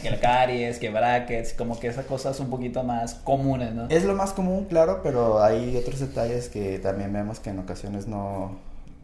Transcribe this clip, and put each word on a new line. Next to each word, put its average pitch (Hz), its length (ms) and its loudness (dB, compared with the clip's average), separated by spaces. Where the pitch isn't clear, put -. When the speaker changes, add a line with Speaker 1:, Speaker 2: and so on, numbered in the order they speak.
Speaker 1:
que 117 80 -4
el 113 100 0
caries, 123 640 4
que 113 100 -4
brackets, 120 640 0
como 117 240 -2
que 120 100 -4
esas 127 180 -4
cosas 135 340 -4
un 131 100 -4
poquito 123 320 -4
más 117 320 -2
comunes, 135 600 0
¿no? 117 160 -4
Speaker 2:
Es 165 140 6
lo 196 100 4
más 196 180 0
común, 190 320 0
claro, 175 400 4
pero 117 380 4
hay 117 340 4
otros 123 240 -2
detalles 120 480 -2
que 95 320 -4
también 98 320 -2
vemos 104 260 -4
que - 120 -8
en 95 100 -6
ocasiones 98 480 -8
no, 98 480 -6